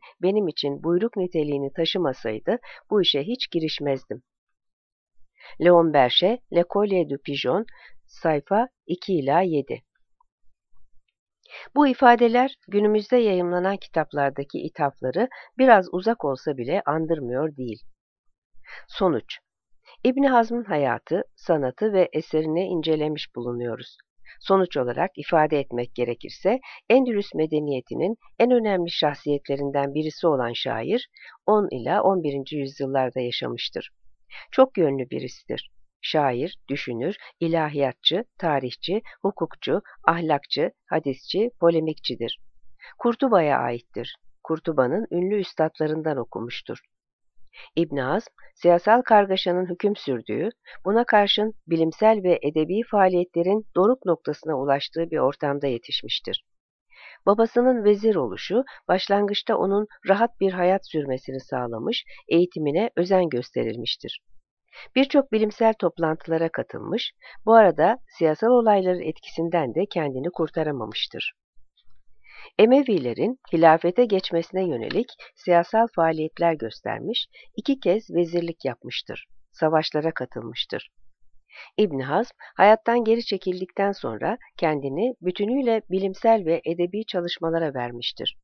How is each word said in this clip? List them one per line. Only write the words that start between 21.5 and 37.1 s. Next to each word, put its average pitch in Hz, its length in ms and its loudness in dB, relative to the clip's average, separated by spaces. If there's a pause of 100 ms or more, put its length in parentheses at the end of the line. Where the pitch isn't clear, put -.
ve 185 200 4
eserini 160 520 -2
incelemiş 156 720 -4
bulunuyoruz. 120 600 -8 (440)
Sonuç 190 360 0
olarak 139 400 -2
ifade 151 420 2
etmek 120 360 -6
gerekirse, 123 680 -4 (280)
Endülüs 233 460 2
medeniyetinin 151 840 -2 (220)
en 247 120 2
önemli 202 400 2
şahsiyetlerinden 143 1040 -2
birisi 156 320 -4
olan 127 260 2
şair, 123 560 -4 (380)
on 208 240 2
ila 131 320 -2
on 185 200 2
birinci 139 340 -6
yüzyıllarda 135 640 -4
yaşamıştır. 120 720 -8 (600)
Çok 262 280 4
yönlü 139 320 0
birisidir. - 600 -10 (300)
Şair, 143 580 -2 (100)
düşünür, 135 480 -6 (240)